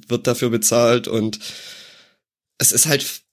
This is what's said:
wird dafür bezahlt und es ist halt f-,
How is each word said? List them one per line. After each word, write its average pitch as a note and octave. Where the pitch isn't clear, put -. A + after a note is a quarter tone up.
wird A#2+
dafür B2
bezahlt A#2+
und A2
es B2
ist -
halt D3
f-, -